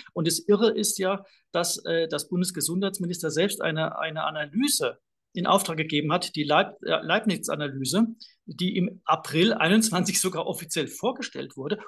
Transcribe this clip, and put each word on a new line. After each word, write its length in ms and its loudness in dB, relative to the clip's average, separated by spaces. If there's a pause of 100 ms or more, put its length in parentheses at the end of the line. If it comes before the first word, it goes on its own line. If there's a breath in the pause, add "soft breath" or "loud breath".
(120)
Und 140 -2
das 140 0
Irre 360 4
ist 220 0
ja, 260 0 (260 soft breath)
dass, 360 -2
äh, 200 0
das 220 -4
Bundesgesundheitsminister 1000 -2
selbst 320 0
eine, 360 -2
eine 260 -4
Analyse 720 -2 (360)
in 120 -2
Auftrag 300 2
gegeben 360 0
hat, 240 -2
die 80 0
Leib-, 380 2
äh, 200 0
Leibniz-Analyse, 1040 0 (400 loud breath)
die 300 -4
im 280 0
April 480 2
einundzwanzig 680 2
sogar 260 -2
offiziell 400 -4
vorgestellt 720 -6
wurde. 320 -4